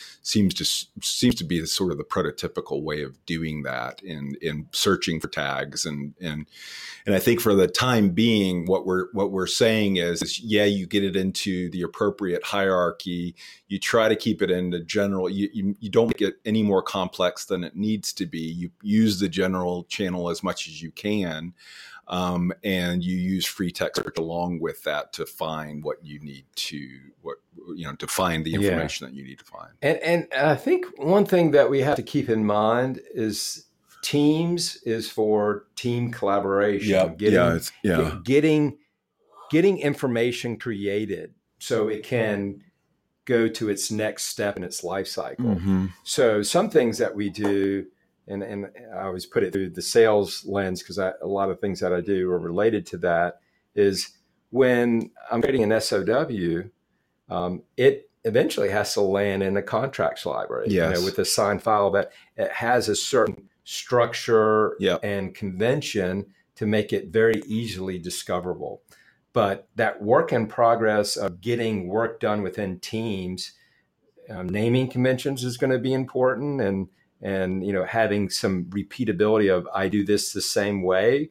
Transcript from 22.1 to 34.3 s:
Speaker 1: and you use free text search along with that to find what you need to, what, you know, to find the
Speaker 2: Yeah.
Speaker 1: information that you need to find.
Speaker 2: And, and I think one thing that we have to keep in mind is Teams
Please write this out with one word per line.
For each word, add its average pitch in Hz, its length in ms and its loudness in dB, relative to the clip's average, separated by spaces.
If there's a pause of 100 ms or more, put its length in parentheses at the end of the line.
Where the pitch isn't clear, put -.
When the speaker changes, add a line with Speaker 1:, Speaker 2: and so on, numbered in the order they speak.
Speaker 1:
and 90 400 0
you 92 140 -2
use 92 300 -2
free 87 240 -4
text - 320 -4
search - 160 -6
along 85 420 -4
with 80 220 -6
that 73 320 -6
to 80 100 -8
find 78 600 -8
what 76 200 -8
you 73 160 -16
need 69 240 -16 (120)
to, 71 320 -8 (340)
what, 71 160 -12 (360)
you 87 120 -10
know, 71 80 -10
to - 120 -12
find 85 380 -2
the 80 60 -4
Speaker 2:
Yeah. 80 80 -2
Speaker 1:
information 82 480 -2
that 64 80 -16
you 69 100 -16
need 67 140 -18
to - 60 -20
find. - 260 -20 (100)
Speaker 2:
And, 160 180 2
and 170 360 0
I 139 220 4
think 359 280 2 (140)
one 185 260 4
thing 175 280 4
that 139 180 6
we 139 100 2
have 135 160 2
to - 60 -4
keep - 260 -2
in 110 160 2
mind 113 560 2 (140)
is 110 500 -4 (360)
Teams 160 840 2